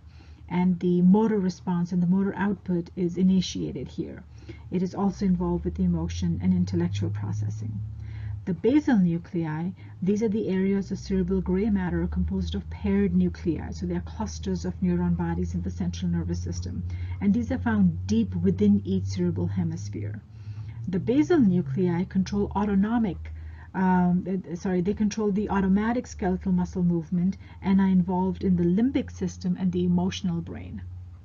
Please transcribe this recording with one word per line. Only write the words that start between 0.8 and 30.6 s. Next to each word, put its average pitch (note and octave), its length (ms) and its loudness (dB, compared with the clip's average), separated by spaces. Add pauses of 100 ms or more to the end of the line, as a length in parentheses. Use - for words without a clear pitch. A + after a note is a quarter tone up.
the F3 220 4
motor G#3+ 380 6
response F3 520 -2
and F3+ 100 2
the F3 40 2
motor F#3+ 300 2
output F#3 580 -2
is F3 220 -2
initiated F3+ 720 0
here. - 340 -10 (480)
It F3+ 120 0
is F#3 120 -2
also G3 300 0
involved F3 400 2
with F3 100 -4
the F#3+ 100 0
emotion E2+ 580 0
and C3 100 4
intellectual F3 580 0
processing. - 720 -6 (640)
The F#3+ 100 -2
basal C4+ 440 4
nuclei, E3+ 720 0 (300)
these G3+ 220 2
are A#3 60 2
the G#3 200 -2
areas F#3+ 420 0
of F#3 80 -6
cerebral F#3+ 440 0
gray F#3+ 260 0
matter F3+ 380 0
composed F#3 480 -2
of F3 160 -6
paired G3 440 0
nuclei. - 580 0
So - 120 -8
they F3 120 -2
are F3+ 40 -4
clusters F#3+ 640 -6
of F3+ 160 -6
neuron F3 380 2
bodies E3+ 360 -2
in F2 60 -4
the E2+ 100 -4
central - 400 -4
nervous E3+ 320 -2
system. - 400 -6 (380)
And G3+ 140 4
these A#3+ 180 -2
are B3+ 60 -2
found G3+ 480 2
deep A3 300 0
within G3+ 500 4
each F#3+ 180 -2
cerebral F3 440 -2
hemisphere. E3 720 -4 (640)
The F3+ 120 0
basal D4+ 420 4
nuclei F3+ 640 4
control G3 520 0
autonomic, G#3 800 0 (400)
um, F3+ 520 4
uh, F3+ 300 -4
sorry, F3+ 240 0
they G3 140 2
control G#3 360 0
the G3+ 200 0
automatic G3+ 560 2
skeletal F#3 460 -2
muscle F3+ 300 0
movement F3 540 0 (240)
and G3 220 4
are F#3+ 40 4
involved F#3 580 2
in F#3 120 4
the F3 80 2
limbic A#3 460 2
system F3+ 500 -4
and F#3 120 0
the F3+ 120 0
emotional F3 560 0
brain. - 400 -10 (440)